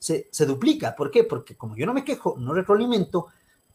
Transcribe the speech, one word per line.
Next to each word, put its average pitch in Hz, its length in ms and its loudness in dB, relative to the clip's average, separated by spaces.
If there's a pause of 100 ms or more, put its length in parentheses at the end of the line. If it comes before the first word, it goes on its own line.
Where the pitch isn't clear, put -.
se, 160 240 -2
se 151 160 2
duplica. 233 480 0
¿Por 143 160 -4
qué? 233 140 6
Porque - 320 -6
como 110 200 -12
yo 123 80 -2
no 220 80 -2
me 269 120 -2
quejo, 226 340 -4
no 127 160 -4
retroalimento, 202 720 2 (480)